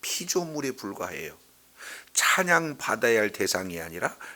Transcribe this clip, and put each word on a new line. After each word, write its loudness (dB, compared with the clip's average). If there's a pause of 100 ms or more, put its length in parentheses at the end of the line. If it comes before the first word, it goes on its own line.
피조물에 -2
불과해요. -8 (760)
찬양받아야 4
할 4
대상이 -2
아니라 -4 (200)